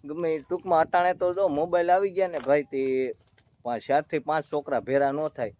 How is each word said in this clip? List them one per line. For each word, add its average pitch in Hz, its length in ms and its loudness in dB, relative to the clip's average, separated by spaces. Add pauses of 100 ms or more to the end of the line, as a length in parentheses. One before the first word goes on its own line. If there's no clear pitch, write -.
ગમે 160 300 -4
ઈ 156 40 -4
ટૂંકમાં 175 420 0
અટાણે 180 340 2
તો 180 200 -2
જો 190 140 2
મોબાઈલ 170 420 0
આવી 190 200 4
ગયા 180 180 0
ને 165 100 -6
ભાઈ, 135 260 2
તે 135 180 -4 (800)
પા-, 120 160 -6
ચારથી 147 400 0
પાંચ 151 280 -2
છોકરા 143 340 -2
ભેરા 139 320 0
ન 151 160 -4
થાય. 113 320 -6